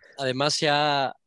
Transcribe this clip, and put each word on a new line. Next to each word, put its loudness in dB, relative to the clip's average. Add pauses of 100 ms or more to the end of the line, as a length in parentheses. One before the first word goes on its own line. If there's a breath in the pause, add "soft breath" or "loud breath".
(180)
además, 0
se 0
ha, 0 (120)